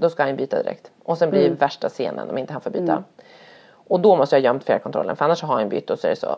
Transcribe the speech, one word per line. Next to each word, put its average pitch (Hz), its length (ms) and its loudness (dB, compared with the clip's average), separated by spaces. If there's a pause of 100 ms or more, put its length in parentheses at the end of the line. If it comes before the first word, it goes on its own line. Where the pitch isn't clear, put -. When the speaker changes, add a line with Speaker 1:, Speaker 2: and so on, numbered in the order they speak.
Speaker 1:
då 170 100 2
ska 160 120 -2
han 139 140 -2
byta - 260 -2
direkt. - 280 -8 (140)
Och 165 140 -2
sen 160 120 2
blir 143 160 4
Speaker 2:
Mm. 139 100 0
Speaker 1:
värsta 139 320 -2
scenen - 420 -6
om 101 80 -6
inte 131 140 -8
han 139 100 -10
får - 80 -6
byta. 170 220 -2
Speaker 2:
Mm. 175 120 -4 (840)
Speaker 1:
Och 185 100 2
då 190 160 6
måste 143 200 4
jag 135 40 6
ha 135 40 2
gömt 127 200 2
fjärrkontrollen, - 520 -2
för - 80 -2
annars 160 180 2
har 151 120 -2
han 110 140 0
bytt 90 220 -4
och - 80 -2
så - 80 -2
är 85 40 2
det - 60 0
så. - 220 -4